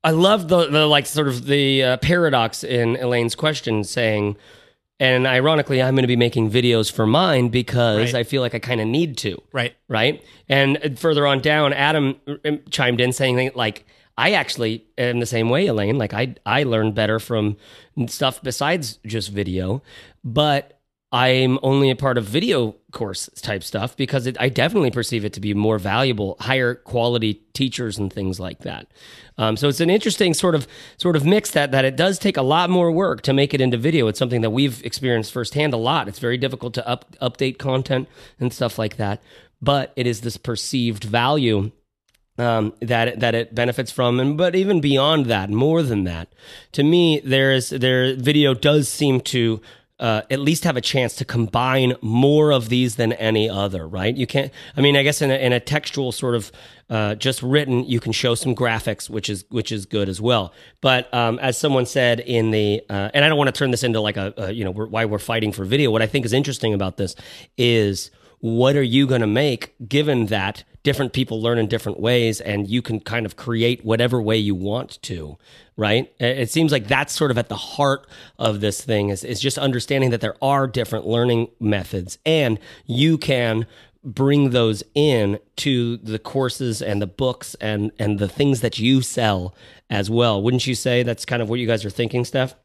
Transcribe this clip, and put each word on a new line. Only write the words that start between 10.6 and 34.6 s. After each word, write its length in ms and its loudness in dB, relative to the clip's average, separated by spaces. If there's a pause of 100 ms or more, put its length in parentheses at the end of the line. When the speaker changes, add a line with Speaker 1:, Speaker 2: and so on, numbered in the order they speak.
Speaker 1:
further 280 2
on 140 2
down, 320 2
Adam, 440 0 (280)
um, 160 -2 (100)
chimed 300 0
in 120 2
saying 240 0
that, 200 -2
like, 280 -4 (340)
"I 140 2
actually 520 -2 (140)
am 220 0
the 60 -2
same 240 0
way, 160 2
Elaine. 320 0
Like, 160 -2
I, 200 -2 (100)
I 200 0
learn 280 0
better 280 0
from 360 -2 (520)
stuff 340 -4
besides 640 -4
just 240 -6
video." 520 -4 (420)
But 560 -2 (340)
I'm 480 4
only 280 4
a 60 0
part 200 0
of 80 -2
video 500 0 (160)
course 380 -8 (140)
type 200 -6
stuff 360 -6
because 280 -2
it, 140 -6
I 80 2
definitely 420 2
perceive 360 -4
it 80 -6
to 60 -10
be 120 -2
more 260 2
valuable, 640 -2
higher 340 -2
quality 600 -2 (180)
teachers 460 -4
and 120 -4
things 300 -6
like 200 -12
that. 300 -12 (460)
Um, 220 0
so 100 2
it's 120 0
an 100 4
interesting 420 2
sort 220 2
of, 120 0 (300)
sort 180 0
of 120 2
mix 240 4
that, 220 0
that 120 2
it 120 0
does 220 2
take 200 0
a 40 0
lot 280 2
more 200 4
work 320 0
to 120 2
make 180 2
it 80 0
into 160 2
video. 320 2
It's 100 -2
something 220 0
that 100 0
we've 360 0